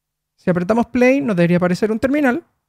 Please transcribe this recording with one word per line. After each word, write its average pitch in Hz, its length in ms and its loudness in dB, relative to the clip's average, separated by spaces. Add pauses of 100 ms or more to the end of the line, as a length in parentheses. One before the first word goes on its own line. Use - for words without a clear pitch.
(360)
si - 140 -8
apretamos 185 380 0
play, 254 340 2
nos 233 140 -2
debería 175 220 2
aparecer 180 340 -2
un 220 80 -4
terminal. 277 440 0 (260)